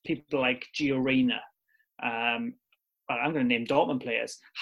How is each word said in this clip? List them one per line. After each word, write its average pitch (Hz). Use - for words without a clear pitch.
people 151
like 127
Gio 135
Reyna, 127
um, 117
well, 123
I'm 151
gonna 143
name 120
Dortmund 143
players, 113